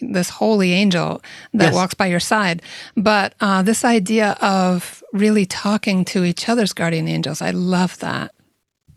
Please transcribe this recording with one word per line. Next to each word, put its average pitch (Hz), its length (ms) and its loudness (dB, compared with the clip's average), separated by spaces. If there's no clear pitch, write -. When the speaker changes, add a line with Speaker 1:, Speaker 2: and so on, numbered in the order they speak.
Speaker 1:
this 180 280 -4
holy 208 440 2
angel 175 500 0
that 196 140 4
Speaker 2:
Yes. 147 60 4
Speaker 1:
walks 185 200 0
by 196 140 0
your 175 120 0
side. 185 420 0
But, 202 440 2
uh, 196 240 2
this 220 200 0
idea 220 480 2
of 185 600 0
really 214 340 2
talking 202 600 0
to 185 180 -2
each 175 260 -2
other's 226 240 0
guardian 165 340 -2
angels, 160 340 -4
I 180 100 -2
love 180 480 0
that. - 360 -8